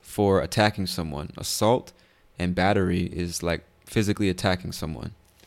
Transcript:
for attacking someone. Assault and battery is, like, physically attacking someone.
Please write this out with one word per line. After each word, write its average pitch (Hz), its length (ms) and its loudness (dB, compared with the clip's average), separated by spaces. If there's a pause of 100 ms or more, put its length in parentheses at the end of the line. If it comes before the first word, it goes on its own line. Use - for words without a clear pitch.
for 98 400 2
attacking 104 460 2
someone. 76 500 -6
Assault - 560 0 (440)
and 90 160 -2
battery 92 500 2
is, 87 380 -4
like, 85 220 -2 (220)
physically 104 420 0
attacking 92 460 0
someone. - 400 -8 (340)